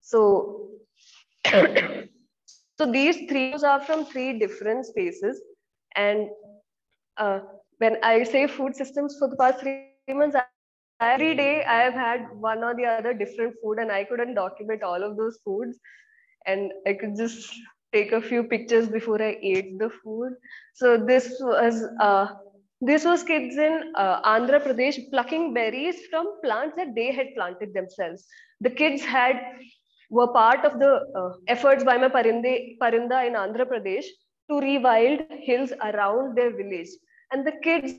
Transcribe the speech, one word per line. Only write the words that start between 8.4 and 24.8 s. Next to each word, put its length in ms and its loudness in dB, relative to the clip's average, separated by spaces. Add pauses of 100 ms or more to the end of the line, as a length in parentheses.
food 280 -6
systems 440 -6
for 80 0
the 80 -6
past 240 2
three 300 -8 (200)
months, 260 0
I, 80 2 (600)
every 320 2
day 280 0
I 180 2
have 120 2
had 340 -4 (120)
one 240 -4
or 120 -4
the 100 -4
other 280 -2
different 480 -6
food, 180 -4
and 120 -2
I 120 -2
couldn't 320 -6
document 480 -6
all 200 -4
of 140 -6
those 260 -6
foods. 340 -6 (680)
And 260 -4 (160)
I 60 0
could 220 -6
just 380 -8 (400)
take 180 2
a 100 0
few 220 -2
pictures 460 0
before 320 -2
I 200 -2
ate 380 -2
the 100 -2 (140)
food. 300 -8 (400)
So 240 6
this 420 2
was, 440 2 (180)
uh, 260 4 (540)
this 240 2
was 180 2
kids 320 -2
in, 400 0
uh, 280 0
Andhra 380 4
Pradesh 380 0 (120)